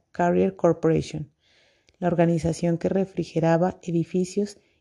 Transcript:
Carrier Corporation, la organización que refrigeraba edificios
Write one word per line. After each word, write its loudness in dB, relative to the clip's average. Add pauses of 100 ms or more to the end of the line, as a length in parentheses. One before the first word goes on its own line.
(120)
Carrier 0
Corporation, 0 (680)
la -2
organización 0
que -2
refrigeraba 0
edificios -2 (220)